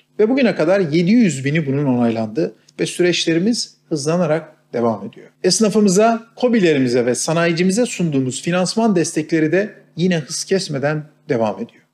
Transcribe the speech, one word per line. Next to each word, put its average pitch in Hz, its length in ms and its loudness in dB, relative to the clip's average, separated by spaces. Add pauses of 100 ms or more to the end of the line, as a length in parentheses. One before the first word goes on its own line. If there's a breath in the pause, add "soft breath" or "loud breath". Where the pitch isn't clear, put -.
(180)
Ve 214 100 4
bugüne 254 260 2
kadar 180 260 2
yedi 170 300 0
yüz 185 340 2
bini 147 220 0
bunun 139 180 -2
onaylandı 117 720 0 (260 soft breath)
ve 87 60 -2
süreçlerimiz 175 880 -2 (120)
hızlanarak 160 680 -2 (160)
devam 113 360 -2
ediyor. - 180 -20 (180)
Esnafımıza, 208 800 2 (100)
kobilerimize 147 720 2
ve 123 80 0
sanayicimize 175 720 0
sunduğumuz 135 560 -2
finansman 185 540 0
destekleri 156 560 0
de 202 220 0 (220)
yine 175 220 0
hız - 260 -8
kesmeden 151 600 -4 (240)
devam 113 260 0
ediyor. - 280 -12 (120)